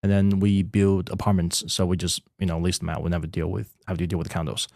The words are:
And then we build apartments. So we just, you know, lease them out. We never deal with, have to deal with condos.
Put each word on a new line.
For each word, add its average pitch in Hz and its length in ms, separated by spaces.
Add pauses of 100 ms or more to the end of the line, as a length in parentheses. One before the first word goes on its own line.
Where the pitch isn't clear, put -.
And 98 100
then 98 280
we 101 220
build 98 480
apartments. 90 560
So - 180
we 90 120
just, 85 260 (160)
you 95 80
know, 82 120
lease 87 200
them 85 100
out. 76 140
We 80 80
never 82 160
deal 110 220
with, 101 280 (120)
have 90 100
to 87 80
deal 87 120
with 82 100
condos. - 480